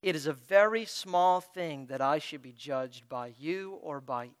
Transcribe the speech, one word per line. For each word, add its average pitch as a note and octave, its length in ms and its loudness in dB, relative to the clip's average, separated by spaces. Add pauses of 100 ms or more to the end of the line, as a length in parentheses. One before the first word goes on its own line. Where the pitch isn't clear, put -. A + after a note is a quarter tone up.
it F3+ 160 0
is C#3+ 100 -4
a D3+ 60 -2
very G3+ 500 4
small F3+ 560 2
thing E3 460 -8
that C3+ 160 -6
I C#3 180 2
should D3 220 -10
be B2+ 100 -20
judged B2+ 560 -8
by B2 320 -10
you F#3+ 420 -6
or C#3+ 200 -8
by B2 400 -6